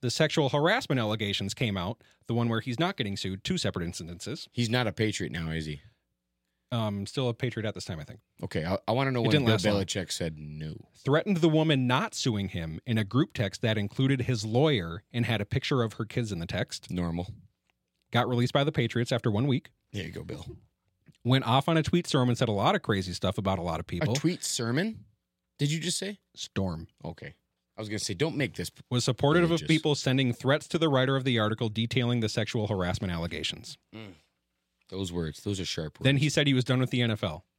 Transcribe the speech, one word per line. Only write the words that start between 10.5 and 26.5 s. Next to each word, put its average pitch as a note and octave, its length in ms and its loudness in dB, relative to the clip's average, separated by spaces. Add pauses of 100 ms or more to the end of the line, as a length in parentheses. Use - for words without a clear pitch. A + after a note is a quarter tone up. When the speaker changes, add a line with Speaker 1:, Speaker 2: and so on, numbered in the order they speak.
Speaker 1:
Threatened E3 420 2
the E3 120 6
woman D#3 380 4
not D3 260 2
suing G2+ 360 0
him D#2+ 360 -6
in A2+ 140 2
a A2 40 2
group A#2 300 2
text - 300 -4
that A2 160 2
included C3 420 2
his A#2 240 -2
lawyer A2 560 2 (100)
and A#2 140 0
had A2 160 0
a G2+ 40 -4
picture - 360 0
of A2 120 -2
her A2+ 120 -6
kids A2+ 260 -4
in G2 60 -4
the E2 80 -6
text. - 460 -6
Speaker 2:
Normal. F2 420 -2 (760)
Speaker 1:
Got A#2+ 160 4
released A#2+ 260 2
by C#3+ 100 4
the C#3+ 80 0
Patriots A#2 400 0
after B2 200 0
one G#2+ 160 2
week. B2+ 220 0 (240)
Speaker 2:
There G2+ 100 -6
you E2 80 -8
go, E2 120 -10
Bill. - 220 -12 (800)
Speaker 1:
Went C3 220 4
off B2+ 240 4
on E3 80 6
a D#3 60 6
tweet F3 240 2
storm B2+ 220 4
and A#2+ 80 2
said B2 120 2
a G#2+ 40 2
lot G#2 200 4
of G3 80 0
crazy F#2+ 320 0
stuff F#2 240 -2
about F#2+ 220 2
a - 20 -4
lot E2 180 -2
of E2 60 -8
people. G#2 280 -2
Speaker 2:
A - 20 2
tweet D#3+ 280 -2
sermon? C3+ 600 -2 (560)
Did D3 120 0
you E3 80 -2
just D#3+ 200 -4
say? G3+ 180 -8 (180)
Speaker 1:
Storm. F2 520 -6 (180)